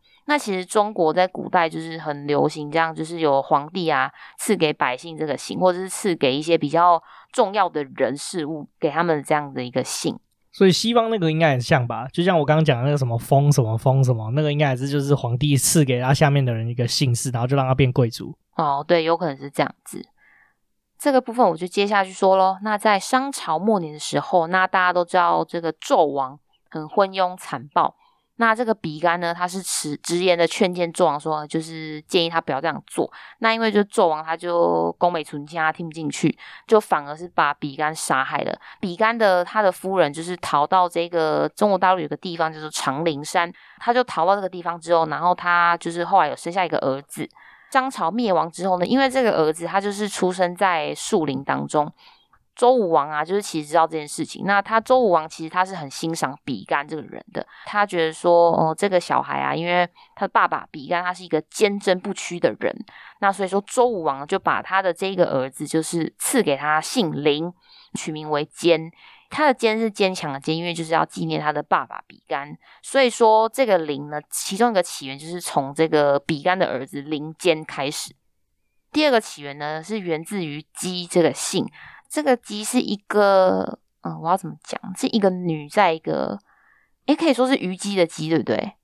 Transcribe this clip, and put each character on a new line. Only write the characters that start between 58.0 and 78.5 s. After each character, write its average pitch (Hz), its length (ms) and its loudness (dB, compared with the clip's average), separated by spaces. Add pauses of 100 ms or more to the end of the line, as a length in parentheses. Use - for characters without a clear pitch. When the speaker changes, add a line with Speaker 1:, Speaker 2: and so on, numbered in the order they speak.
Speaker 1:
得 160 40 -2
说， 170 420 4
哦， 160 220 2
这 202 140 0
个 185 100 2
小 139 220 0
孩 139 200 -4
啊， 139 140 -2
因 165 120 -4
为 175 200 2 (280)
他 196 120 -6
的 - 60 -2
爸 190 160 2
爸 - 220 -6
比 147 180 -14
干 175 160 -2
他 180 80 -4
是 180 100 -12
一 175 60 -16
个 190 100 0 (120)
坚 202 280 0
贞 185 220 0
不 196 140 -8
屈 - 260 -8
的 127 100 2 (100)
人， - 140 -2 (460)
那 196 100 0
所 196 140 -4
以 185 40 -2
说 196 180 -2
周 247 200 2
武 196 180 -2
王 139 220 -4
就 190 120 0
把 165 240 -2
他 190 180 -2
的 185 100 0
这 190 240 -4
个 180 120 4
儿 131 240 -2
子 151 160 -10
就 160 160 0
是 165 340 -4
赐 - 260 0
给 143 140 0
他 151 240 0
姓 170 320 -2 (120)
林， 156 280 0 (400)
取 - 180 -8
名 156 200 -8
为 147 120 0
坚。 160 480 0 (380)
他 - 160 0
的 277 80 6
坚 220 240 0
是 226 140 0
坚 190 240 0
强 151 180 -6
的 135 60 -8
坚， 160 180 -2
因 170 60 -4
为 175 100 -4
就 165 120 -6
是 160 80 -6
要 160 120 4
纪 175 220 -6
念 156 140 -2
他 151 120 -2
的 147 80 -4
爸 151 240 0
爸 - 220 -14
比 - 220 -20
干。 147 280 -8 (240)
所 - 220 0
以 233 80 4
说 220 380 4
这 262 180 0
个 196 100 4
林 147 320 -4
呢， 151 120 -8 (100)
其 - 260 -8
中 233 140 4
一 - 20 -2
个 190 80 2
起 139 280 -4
源 135 100 -10
就 156 80 -16
是 175 140 -8
从 139 340 -4
这 160 140 2
个 147 320 4
比 143 240 -4
干 180 120 2
的 180 120 0
儿 131 180 -6
子 143 160 -10
林 151 340 -8
坚 156 280 2
开 143 260 -6
始。 - 240 -10 (800)